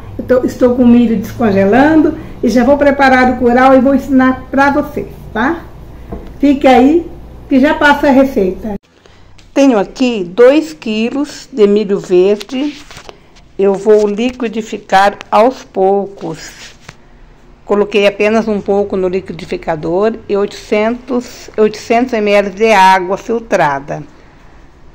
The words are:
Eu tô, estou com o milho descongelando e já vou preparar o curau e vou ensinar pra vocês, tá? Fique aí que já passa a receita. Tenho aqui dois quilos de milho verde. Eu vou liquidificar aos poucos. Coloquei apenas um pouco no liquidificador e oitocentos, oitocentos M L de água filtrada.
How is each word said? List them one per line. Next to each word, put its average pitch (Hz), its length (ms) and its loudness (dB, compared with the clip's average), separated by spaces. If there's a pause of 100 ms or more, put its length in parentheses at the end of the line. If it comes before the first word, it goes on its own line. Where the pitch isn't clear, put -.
(200)
Eu - 60 -10
tô, 247 200 0
estou 240 300 0
com 254 80 2
o 240 40 6
milho 233 300 4
descongelando 240 960 2 (280)
e 254 60 2
já 226 140 2
vou 277 140 2
preparar 262 540 2
o 247 60 -4
curau 254 380 4
e 262 60 6
vou 277 140 2
ensinar 262 560 0
pra 277 180 2
vocês, 294 380 -4 (260)
tá? 277 300 -4 (760)
Fique 277 280 2
aí 269 420 4 (400)
que 269 100 2
já 302 140 2
passa 294 340 2
a 277 40 4
receita. 214 640 0 (760)
Tenho 277 280 2
aqui 214 440 -4
dois 247 500 2
quilos 233 800 -6
de 214 140 0
milho 202 340 0
verde. 208 840 -2 (760)
Eu 196 140 2
vou 214 340 2
liquidificar 214 1080 -2 (140)
aos 226 320 2
poucos. - 1120 -6 (880)
Coloquei 202 400 0
apenas 208 420 0
um 208 140 -4
pouco 202 340 -2
no 185 120 -2
liquidificador 180 1040 -4 (160)
e 202 80 -2
oitocentos, 226 1200 -4
oitocentos 226 560 0
M 208 160 -2
L 202 220 2
de 220 200 0
água 190 460 2
filtrada. 156 840 -4 (920)